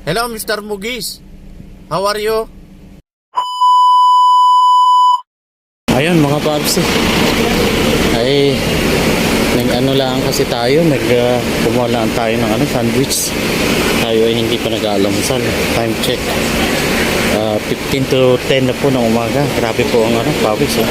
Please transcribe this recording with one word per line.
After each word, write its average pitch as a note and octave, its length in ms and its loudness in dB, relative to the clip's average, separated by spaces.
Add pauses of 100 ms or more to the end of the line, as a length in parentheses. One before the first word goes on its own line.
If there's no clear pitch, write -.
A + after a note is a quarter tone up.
Hello, A3 240 -4
Mister A3 320 -6
Mugis. G#3 640 -10 (640)
How E3+ 160 -4
are G#3 160 -2
you? A3 320 -2 (3500)
Ayun, E3 240 2
mga D3 240 0
papsi. D3+ 400 -2 (1400)
Ay, C#3 400 2 (960)
nag-ano B2 400 0
lang C3 320 0
kasi C#3 240 0
tayo, C3 320 2
nag, C3 220 2 (100)
ah, B2 240 2 (240)
kumuha A#2+ 320 0
lang A2 160 0
tayo A2+ 240 0
ng A#2 240 0
ano, C#3 80 2
sandwich. A#2+ 640 -2 (720)
Tayo A2+ 240 2
ay A2+ 80 2
hindi A#2 240 0
pa A#2 80 -4
nag-aalmusal. G#2 720 0 (400)
Time A2+ 240 -2
check. B2 160 -2 (1160)
Ah, G#2+ 320 0
fifteen C3 400 -2
to B2+ 400 4
ten C3+ 160 2
na B2+ 80 0
po C3 160 0
ng B2+ 160 2
umaga. A#2 400 0 (160)
Grabe A2+ 320 0
po A#2+ 80 4
ang A2+ 160 2
ano, A2+ 140 0 (100)
pawis, A2+ 400 0
eh. A2 100 0